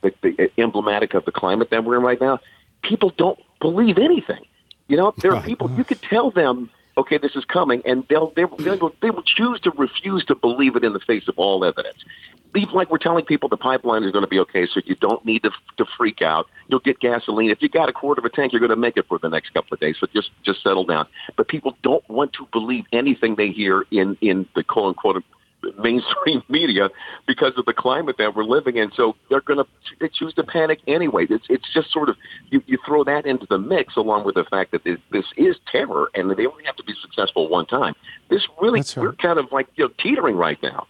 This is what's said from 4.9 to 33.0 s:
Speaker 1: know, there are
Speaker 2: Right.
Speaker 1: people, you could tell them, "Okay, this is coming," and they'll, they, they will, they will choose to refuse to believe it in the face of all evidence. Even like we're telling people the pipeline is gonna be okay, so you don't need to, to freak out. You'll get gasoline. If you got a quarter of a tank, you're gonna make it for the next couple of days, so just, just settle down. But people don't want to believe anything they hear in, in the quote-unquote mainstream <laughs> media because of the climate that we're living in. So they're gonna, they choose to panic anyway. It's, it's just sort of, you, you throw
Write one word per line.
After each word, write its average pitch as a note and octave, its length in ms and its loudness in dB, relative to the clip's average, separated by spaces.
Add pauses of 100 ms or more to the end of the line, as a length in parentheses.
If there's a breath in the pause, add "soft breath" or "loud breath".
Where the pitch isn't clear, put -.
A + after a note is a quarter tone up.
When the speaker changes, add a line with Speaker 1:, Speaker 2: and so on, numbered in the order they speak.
Speaker 1:
know, G3 260 4
there F3+ 100 6
are - 20 4
Speaker 2:
Right. G#2+ 100 -4
Speaker 1:
people, A#2+ 320 -4
you B3 80 0
could - 180 -4
tell A#3+ 280 0
them, B2+ 400 0 (280 soft breath)
"Okay, D3+ 200 0
this C#3+ 180 -2
is - 80 -6
coming," C#3 400 0
and B2+ 240 0
they'll, D#3 260 2
they, E3+ 100 2 (140)
they D#3+ 180 -2
will, E3 240 -2
they A3+ 100 2
will F3 120 -4
choose A#3 380 0
to F3+ 160 0
refuse D#3+ 500 -2
to C#3+ 80 4
believe B2 420 2
it A#2 80 2
in A2 80 2
the G2+ 80 -4
face G#2+ 280 -2
of F#2 100 -4
all F#2+ 260 2
evidence. - 340 -2 (580 loud breath)
Even G3+ 180 -2
like F3+ 160 2
we're D#3+ 80 0
telling E3 260 0
people C#3+ 240 0
the A2 80 0
pipeline A#2+ 460 0
is F#2+ 100 0
gonna G2+ 140 2
be F#2 140 0
okay, F2+ 260 0
so G2 180 -2
you F#2+ 120 -2
don't G#2+ 300 0
need A2+ 160 0
to, G#2+ 80 0 (260)
to A2+ 80 2 (140)
freak A2 240 0
out. D#2+ 240 0 (220 loud breath)
You'll C3 120 0
get C3+ 200 0
gasoline. A2+ 500 0
If G#2 120 0
you D3+ 60 2
got D#3+ 200 2
a C#3+ 40 -4
quarter C#3+ 280 -2
of A#2 40 -12
a A2+ 60 0
tank, C#3 220 -2
you're A#2+ 80 2
gonna A2+ 160 4
make A#2 200 0
it G2+ 120 0
for E2+ 100 -2
the E2 100 -4
next D#2+ 240 -4
couple - 220 -4
of - 60 -10
days, D#2 200 0
so - 140 0
just, G#2 160 -2 (120)
just G2 200 -4
settle F#2+ 220 2
down. D#2+ 220 0 (300 loud breath)
But - 120 0
people C#3 340 -6
don't - 260 0
want C3+ 260 -2
to - 180 -14
believe A2+ 400 -2
anything A#2+ 420 0
they G#2 160 0
hear G2 400 0
in, G2 320 2
in F#2+ 320 2
the E2+ 100 0
quote-unquote F#2+ 580 0 (560)
mainstream A#2+ 680 -2
<laughs> - 40 -20
media B2 400 2 (380 loud breath)
because C3+ 320 0
of B2 80 -2
the A#2 80 -2
climate C3+ 440 -2
that G#2+ 160 0
we're G#2+ 100 -2
living B2 320 0
in. G#2+ 160 0
So A#2 240 2 (120)
they're C#3 140 2
gonna, C#3+ 220 0 (360)
they E3 80 -2
choose D#3+ 260 -8
to D#3+ 80 0
panic D#3+ 440 0
anyway. C#3 420 0
It's, A2 220 0
it's B2+ 240 -2
just D#3+ 180 0
sort D3 160 0
of, G#2+ 80 -2 (340 loud breath)
you, C#3 160 2
you B2+ 200 0
throw D3 180 2